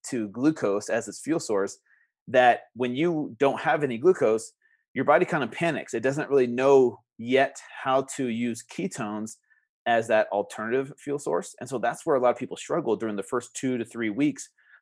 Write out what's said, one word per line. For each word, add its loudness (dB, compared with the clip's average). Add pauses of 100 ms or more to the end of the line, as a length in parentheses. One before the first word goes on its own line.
(100)
to -4
glucose 0
as -2
its -14
fuel -2
source -2 (500)
that 4 (120)
when -4
you -2
don't 2
have 0
any -4
glucose, 2 (420)
your -2
body 6
kind 0
of -6
panics. -4
It -2
doesn't -2
really 6
know 4 (160)
yet 2 (220)
how 2 (140)
to -2
use -4
ketones -8 (500)
as 2
that 4
alternative -2
fuel -6
source. -4
And -12
so -6
that's -4
where 2
a 0
lot 4
of -2
people -10
struggle -2
during -4
the -4
first -6
two -4
to -4
three -4
weeks -2 (320)